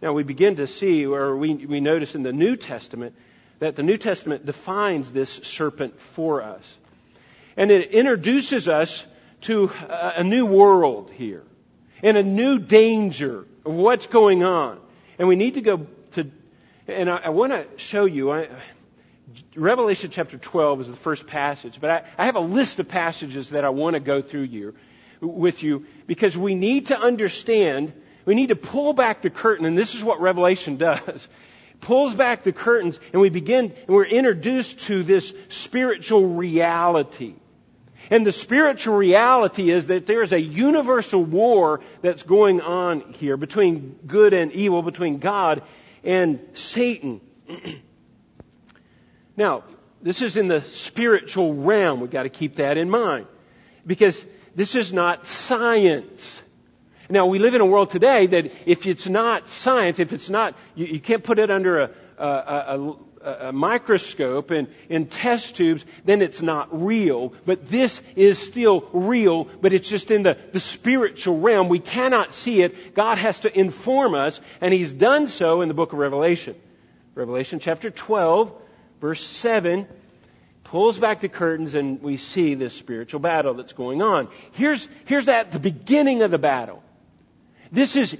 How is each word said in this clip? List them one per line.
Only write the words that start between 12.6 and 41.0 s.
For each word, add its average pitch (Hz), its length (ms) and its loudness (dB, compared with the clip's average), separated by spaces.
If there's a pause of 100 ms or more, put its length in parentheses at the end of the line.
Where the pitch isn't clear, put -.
danger 170 840 2 (200)
of 156 100 -6
what's 214 320 0
going 202 380 4
on. 151 340 -2 (400)
And 175 80 0
we 185 80 6
need 226 200 0
to 262 80 -6
go 180 260 -2 (240)
to, 147 180 -6 (560)
and 180 240 -4
I, 175 60 -2
I 170 140 -8
wanna 208 360 -2 (100)
show 208 280 -2
you, 143 260 -2
I, 156 180 -4 (1080)
Revelation 196 560 0
chapter 139 260 -8
twelve 147 420 -2
is 123 60 -12
the 123 80 -16
first 156 320 -8
passage, 139 540 -8
but 151 100 -2
I, 165 140 -2 (120)
I 190 100 0
have 240 100 -2
a 190 40 0
list 202 380 -2
of 175 80 -6
passages 160 640 -6
that 143 140 -2
I 139 60 0
wanna 151 280 -2
go 139 240 -2
through 139 240 -10
here 107 280 -14 (460)
with 170 440 -2
you, 147 220 -4 (200)
because 175 320 -2
we 196 160 -2
need 214 320 0
to 262 120 0
understand, 208 920 0 (320)
we 196 100 2
need 254 160 2
to 196 60 4
pull 294 360 -4
back 240 300 0
the 190 80 -2
curtain, 190 360 0
and 165 100 0
this 214 180 -2
is 214 100 -10
what 185 160 -2
Revelation 180 560 0
<laughs> - 20 -12
does. 151 500 -4 (460)
It - 60 -20
pulls 254 340 2
back 240 280 0
the 190 100 -2
curtains, 214 460 -2 (140)
and 185 80 2
we 196 100 6
begin, 214 360 0
and - 220 -14
we're 196 160 6
introduced 233 760 0
to 196 220 -2
this 180 320 0 (140)
spiritual 208 840 0
reality. 170 1000 -2 (760)
And 220 140 4
the 202 80 2
spiritual 262 640 0
reality 202 760 4
is 170 180 2
that 180 180 -2
there 226 160 2
is 180 100 -2
a 170 80 2
universal 233 800 2